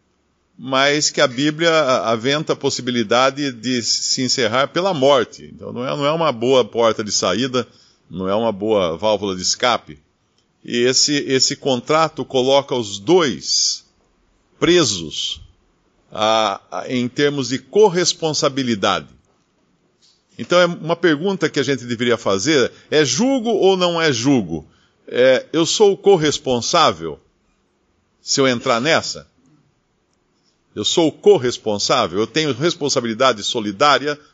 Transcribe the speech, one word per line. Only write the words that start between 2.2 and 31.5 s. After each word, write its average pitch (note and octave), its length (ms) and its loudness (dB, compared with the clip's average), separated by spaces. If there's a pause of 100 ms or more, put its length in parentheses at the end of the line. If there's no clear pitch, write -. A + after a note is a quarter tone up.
a - 20 0
possibilidade B2+ 960 0
de A#2+ 320 -4
se - 400 -4
encerrar B2 460 0
pela F3+ 260 -2
morte. C3 580 0
Então G2+ 180 -16
não A#2+ 160 -10
é, D3 80 -4
não C#3+ 120 -4
é D3+ 40 0
uma D#3+ 200 -2
boa B2 340 2
porta A2+ 380 0
de G#2 80 -8
saída, A#2 560 -2 (420)
não F#2 180 -8
é G2 60 -2
uma A2+ 180 0
boa G2 460 0
válvula G2+ 380 -2
de F2+ 80 -10
escape. G#2 560 -2 (680)
E A#2 120 -4
esse, B2+ 360 0
esse C3+ 420 -2
contrato C#3+ 720 -2
coloca C3 480 2
os G#2 240 -4
dois B2+ 880 0 (760)
presos A#2+ 800 0 (720)
a, G#2+ 480 0 (120)
a, F#2 200 -8
em B2 160 -2
termos C#3+ 420 -2
de B2+ 100 -4
corresponsabilidade. C3+ 1600 0 (1160)
Então, F3 200 2
é F3+ 60 6
uma E3 300 -4
pergunta E3 540 0
que - 100 -2
a C#3 40 0
gente B2 220 -2
deveria A#2+ 320 0
fazer: A2 540 0 (180)
é: D3+ 160 2
julgo A3+ 440 0
ou F#3+ 280 2
não F3 240 0
é D#3+ 100 2
julgo? A2 540 0 (420)
É, B2+ 460 2
eu D#3 140 2
sou G3+ 240 4
o F#3 60 -2
corresponsável C3 1200 0 (1000)
se - 200 -2
eu C3+ 60 4
entrar A#2+ 340 0
nessa? B2 460 -2 (1500)
Eu G#2 100 -8
sou D#3+ 260 2
o - 20 0
corresponsável? A#2+ 1080 0